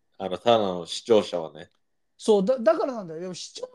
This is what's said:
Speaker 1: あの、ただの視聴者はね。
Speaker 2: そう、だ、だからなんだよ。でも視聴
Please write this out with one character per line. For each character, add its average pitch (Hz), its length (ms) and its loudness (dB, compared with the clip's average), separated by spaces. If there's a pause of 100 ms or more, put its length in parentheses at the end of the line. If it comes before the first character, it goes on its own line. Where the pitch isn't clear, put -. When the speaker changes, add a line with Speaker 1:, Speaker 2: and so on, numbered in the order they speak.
(180)
Speaker 1:
あ 95 100 -8
の、 90 100 -6
た 117 140 2
だ 113 60 6
の 90 280 -2
視 - 180 -10
聴 110 180 6
者 87 180 -6
は 78 120 -10
ね。 76 160 -20 (480)
Speaker 2:
そ 214 220 2
う、 190 60 2
だ、 254 160 0
だ 320 180 2
か 359 80 0
ら 269 80 -6
な 220 80 -10
ん 175 60 -14
だ 160 60 -12
よ。 165 60 -10
で 185 80 -8
も 180 60 -10
視 - 200 -16
聴 494 200 -12